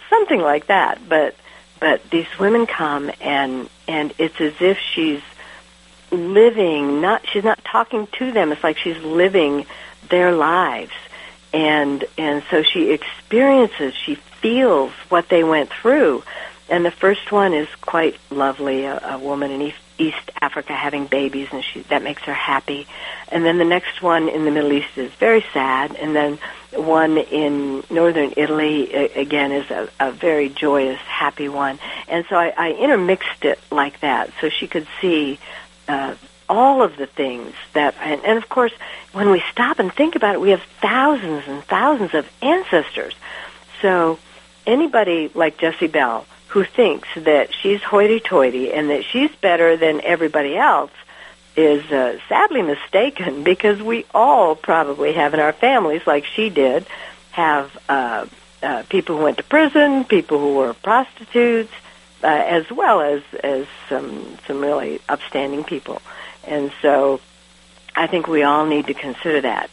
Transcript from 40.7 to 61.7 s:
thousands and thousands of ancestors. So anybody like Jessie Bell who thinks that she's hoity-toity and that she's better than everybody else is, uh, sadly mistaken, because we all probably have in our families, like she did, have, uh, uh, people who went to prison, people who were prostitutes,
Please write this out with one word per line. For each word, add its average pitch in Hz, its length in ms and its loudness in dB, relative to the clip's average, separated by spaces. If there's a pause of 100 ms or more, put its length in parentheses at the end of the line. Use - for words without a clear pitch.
thousands 214 680 0
and 143 180 -10
thousands 220 500 0
of 151 140 -2 (140)
ancestors. 262 720 -2 (680)
So 175 380 2 (480)
anybody 214 680 0
like 165 240 0
Jessie 165 280 0
Bell 135 400 -2 (220)
who 196 160 0
thinks 190 520 0
that 156 360 2
she's 196 300 -2
hoity-toity 190 880 2
and 151 180 -2
that 143 140 -2
she's 277 320 0
better 165 400 4
than 160 260 0
everybody 156 540 0
else 190 360 2 (640)
is, 147 340 4
uh, 127 280 0 (100)
sadly 285 340 2
mistaken, 175 800 -2
because 196 400 2
we 220 220 -4 (100)
all 220 400 4
probably 147 600 0
have 147 200 0
in 156 60 2
our 151 120 2
families, 214 540 2
like 147 180 2
she 220 260 -4
did, 143 360 2 (460)
have, 147 440 0 (120)
uh, 123 380 -2 (360)
uh, 127 260 -4
people 170 280 -2
who 151 80 0
went 143 140 0
to - 40 -6
prison, 285 640 4
people 160 340 2
who 143 160 0
were 127 200 0
prostitutes, 233 960 0 (500)